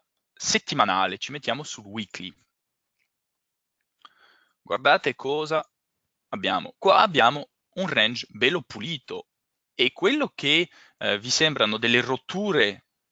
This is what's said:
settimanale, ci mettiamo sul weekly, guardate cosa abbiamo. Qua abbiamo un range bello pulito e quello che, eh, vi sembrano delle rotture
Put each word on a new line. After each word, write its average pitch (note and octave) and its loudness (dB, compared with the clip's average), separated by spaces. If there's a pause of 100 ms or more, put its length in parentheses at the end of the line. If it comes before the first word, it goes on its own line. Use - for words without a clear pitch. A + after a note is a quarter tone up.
(320)
settimanale, G2 0
ci - -12
mettiamo C#3+ -6
sul A2+ -16
weekly, G2+ -12 (2250)
guardate C3+ 0
cosa D3+ -4 (640)
abbiamo. - -4
Qua F#3+ 6
abbiamo C#3+ 4 (260)
un F#3 -4
range A#2 0
bello C3 0
pulito B2 -12 (440)
e B2 0
quello C4 0
che, D#3 0 (280)
eh, G#2 0
vi A#2 -8
sembrano B2 2
delle A#2 2
rotture C3 -2 (260)